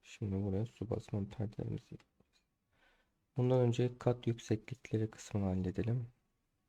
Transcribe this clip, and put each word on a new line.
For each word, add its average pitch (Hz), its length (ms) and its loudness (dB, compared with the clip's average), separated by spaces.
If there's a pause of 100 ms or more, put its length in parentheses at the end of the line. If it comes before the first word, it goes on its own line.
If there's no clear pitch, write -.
Şimdi 98 420 -2
buraya 101 220 0
su 110 240 -8
basman 104 400 -4
perdelerimizi 107 640 -6
yapacağız. - 500 -20 (920)
Bundan 127 240 6
önce 123 380 4
kat 123 280 0
yükseklikleri 110 840 -2
kısmını - 340 -4
halledelim. 95 640 0 (600)